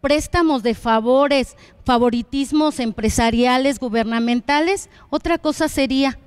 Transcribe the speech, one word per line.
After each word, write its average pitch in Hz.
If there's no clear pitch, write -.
préstamos 302
de 233
favores, 247
favoritismos 262
empresariales, 240
gubernamentales, 240
otra 320
cosa 302
sería 269